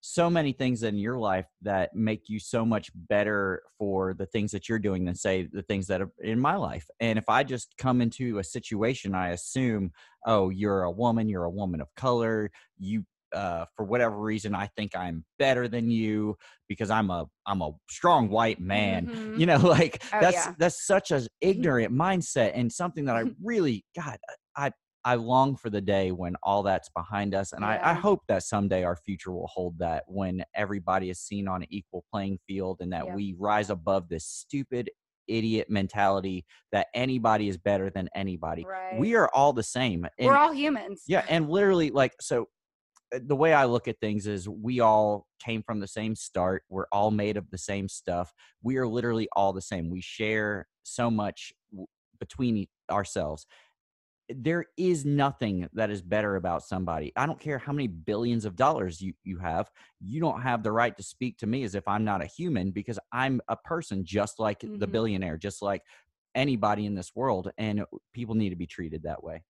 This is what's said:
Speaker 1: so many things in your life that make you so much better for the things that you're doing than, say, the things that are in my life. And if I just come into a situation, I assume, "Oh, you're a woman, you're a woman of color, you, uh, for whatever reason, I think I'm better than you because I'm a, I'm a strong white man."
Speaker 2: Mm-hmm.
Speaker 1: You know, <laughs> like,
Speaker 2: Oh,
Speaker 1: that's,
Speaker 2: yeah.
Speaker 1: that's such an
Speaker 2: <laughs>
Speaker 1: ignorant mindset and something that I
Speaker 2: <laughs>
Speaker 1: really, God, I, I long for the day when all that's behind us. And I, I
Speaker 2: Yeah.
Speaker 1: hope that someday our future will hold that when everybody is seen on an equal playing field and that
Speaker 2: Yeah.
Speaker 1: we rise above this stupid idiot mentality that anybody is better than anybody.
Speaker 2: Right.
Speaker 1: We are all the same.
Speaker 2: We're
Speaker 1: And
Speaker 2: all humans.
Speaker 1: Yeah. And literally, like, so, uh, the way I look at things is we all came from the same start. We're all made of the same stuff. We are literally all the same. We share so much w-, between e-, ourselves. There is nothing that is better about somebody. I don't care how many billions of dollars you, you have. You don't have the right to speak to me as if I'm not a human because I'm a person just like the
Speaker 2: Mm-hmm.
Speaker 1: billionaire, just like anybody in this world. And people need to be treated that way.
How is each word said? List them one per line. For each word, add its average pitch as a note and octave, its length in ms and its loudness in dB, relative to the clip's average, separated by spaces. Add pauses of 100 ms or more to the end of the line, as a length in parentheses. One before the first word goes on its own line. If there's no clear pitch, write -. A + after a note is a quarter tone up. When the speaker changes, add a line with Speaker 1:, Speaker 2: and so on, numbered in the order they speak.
Speaker 1:
so E3+ 280 2
many D#3 220 2
things B2 300 0
in G#2+ 140 0
your A2+ 220 -2
life F#2+ 260 0 (160)
that F#2+ 340 0
make G#2+ 360 -2
you G#2+ 80 -4
so A2+ 260 -2
much A2 300 0
better G2+ 680 0 (160)
for F#2+ 360 0
the F#2 120 -6
things G#2 260 -2
that G2 160 -6
you're A2+ 100 0
doing F#2+ 260 0
than, F2+ 100 0
say, F#2 380 0
the G2 100 -6
things G2 260 -2
that F#2 120 0
are F#2+ 100 -4 (100)
in A2+ 200 -2
my D3+ 160 2
life. D#2+ 320 -6 (120)
And A2+ 180 2
if A2 100 -4
I A#2+ 160 4
just B2+ 320 -8
come B2+ 240 2
into A#2 380 0
a F#2+ 60 -2
situation, A2 680 -2
I F#2 160 0
assume, G#2 640 -2 (320)
"Oh, G#2 240 4
you're F#2+ 360 0
a F2 60 0
woman, A2+ 380 2
you're F#2 160 -2
a E2+ 60 -2
woman F#2 320 -4
of C2+ 140 -10
color, A2+ 540 0 (280)
you, G2+ 260 -4 (300)
uh, E2+ 320 -4 (100)
for A2 80 -4
whatever A2+ 340 2
reason, G#2+ 360 -2
I G2+ 200 -2
think G#2 220 -6
I'm F2 260 -6 (160)
better B2+ 300 2
than A#2 220 -2
you G#2+ 440 0 (320)
because G#2 240 -4
I'm A2 200 4
a, E2+ 160 -4 (180)
I'm G2 160 -2
a D#2 120 -4 (180)
strong D3 400 4
white A2+ 280 2
man." F#2+ 480 0
Speaker 2:
Mm-hmm. - 340 -6
Speaker 1:
You D#3+ 60 6
know, D#3+ 120 8
<laughs> - 0 -
like, D#3+ 440 6 (120)
Speaker 2:
Oh, G#3+ 80 2
Speaker 1:
that's, F3+ 120 6
Speaker 2:
yeah. F3+ 240 0
Speaker 1:
that's E3 280 0
such G3 240 2
an C3+ 240 2
Speaker 2:
<laughs> - 80 -10
Speaker 1:
ignorant D3+ 500 4
mindset D3+ 600 2
and A#2+ 180 0
something E3 320 -4
that B2 120 2
I A#2 160 2
Speaker 2:
<laughs> - 100 -16
Speaker 1:
really, F3+ 420 0 (100)
God, D3 220 -8 (400)
I, C#3+ 140 0 (320)
I B2 120 4
long B2+ 420 4
for A2+ 140 -6
the G#2 100 0
day F#2+ 320 2
when F2 300 -4
all G2+ 200 4
that's F#2+ 280 0
behind G2+ 440 -2
us. G2 200 -2
And - 100 -4
I, G#2+ 120 2
I D#3 160 2
Speaker 2:
Yeah. - 20 4
Speaker 1:
hope F#3 340 2
that F#2+ 140 2
someday F#2+ 420 0
our F2 120 0
future F#2 360 -8
will F2 140 -6
hold F2 320 -6
that E2 300 -2
when F#2 360 -4 (100)
everybody F#2+ 540 -2
is F2+ 100 -8
seen G2+ 300 -6
on F#2 140 -4
an D#2 80 -12
equal F2+ 420 -10
playing G2 340 -4
field F#2 360 -6
and F2+ 100 -6
that E2 140 -4
Speaker 2:
Yeah. - 80 -8
Speaker 1:
we G2 240 -6
rise G#2 320 0
above F2 400 0
this E2 160 -6
stupid B2 640 -6 (360)
idiot A2 440 0
mentality G2 760 0 (280)
that G2+ 200 2
anybody A#2 560 2
is F#2+ 80 -2
better G2 320 0
than F#2 260 -6
anybody. E2+ 520 -6
Speaker 2:
Right. F#3 320 -8
Speaker 1:
We G#3+ 160 2
are G3+ 180 6
all C#3 220 6
the A#2 80 0
same. A2+ 400 0 (160)
Speaker 2:
We're B2+ 140 4
Speaker 1:
And C#4 40 8
Speaker 2:
all D4+ 160 6
humans. C#4 540 -4
Speaker 1:
Yeah. E3+ 240 2
And D#3+ 180 2
literally, F3+ 420 4
like, C3 300 4
so, A#2+ 280 -2 (680)
uh, C3 100 -2
the C#3+ 120 0
way D#3+ 180 6
I C#3 100 8
look A#2+ 240 2
at A2 120 -6
things G#2 260 -2
is G2+ 240 -4
we A2+ 300 -2
all G#2+ 460 6 (160)
came A2+ 200 -4
from G#2+ 180 -6
the G2 80 -8
same A2 260 -4
start. F#2 540 -2
We're F#2 240 -6
all G2+ 180 2
made G#2 280 0
of F2+ 120 -10
the F#2 60 -10
same G2 320 -4
stuff. - 460 -6 (280)
We B2+ 140 0
are B2+ 100 2
literally A2+ 460 0
all G2 220 2
the F#2 80 -6
same. F2 260 -4
We F2+ 140 -6
share G#2+ 640 -2 (160)
so A#2+ 280 -2
much G#2 440 -4 (180)
w-, F#2+ 140 -14 (320)
between A#2+ 400 -2
e-, G2 100 -4 (220)
ourselves. F2 560 -4 (840)
There D#3 340 -2 (100)
is F3 280 2
nothing C3+ 680 2
that G#2+ 180 0
is G2+ 120 -4
better G2+ 340 0
about F2 260 -2
somebody. E2+ 540 -4
I C3+ 100 0
don't D3+ 140 -6
care D3 180 -6
how C#3+ 140 -8
many C#3+ 160 -2
billions G#2+ 560 -2
of G2 100 -6
dollars G#2 460 2
you, F#2+ 120 -8 (120)
you F#2 140 -8
have. F2 300 -2 (320)
You A2 200 -8
don't C3+ 200 -2
have A#2+ 220 -2
the G#2+ 80 -2
right A2+ 260 2
to G2 60 -16
speak B2 360 -8
to G#2+ 100 -4
me B2+ 160 -2
as G2 100 -6
if G2+ 140 -4
I'm G#2+ 160 0
not G2 180 -2
a D2+ 40 -6
human B2 440 -2
because G2+ 300 -6 (120)
I'm B2+ 360 0
a A2 80 -2
person C3 480 -6
just G2+ 340 -2
like G#2+ 220 -2
the - 80 -12
Speaker 2:
Mm-hmm. G2+ 240 -6
Speaker 1:
billionaire, G2 440 -2
just F#2+ 260 -8
like G2 200 -2 (540)
anybody G#2+ 500 0
in G#2 80 -4
this F#2 220 -8
world. G#2+ 420 0
And G#2 240 -2 (320)
people A2+ 220 -4
need G#2+ 140 2
to F2+ 60 -6
be E2+ 120 -6
treated D#2+ 340 -10
that D#2 220 -8
way. E2 260 -12